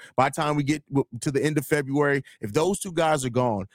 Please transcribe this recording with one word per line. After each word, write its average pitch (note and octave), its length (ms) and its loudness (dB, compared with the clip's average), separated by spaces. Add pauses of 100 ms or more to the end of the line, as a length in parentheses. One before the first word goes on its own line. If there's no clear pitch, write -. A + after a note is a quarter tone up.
(160)
by C#3 140 4
the C#3 60 -10
time D3+ 200 0
we D3 60 0
get D3 280 -2
w-, C3+ 180 0 (140)
to D3+ 100 -2
the B2+ 120 0
end D3+ 140 2
of C#3+ 80 -2
February. C#3+ 560 0 (180)
If G#2+ 140 -8
those F3 260 2
two F#3+ 120 -10
guys D#3 340 0
are B2 60 -4
gone, A#2 440 0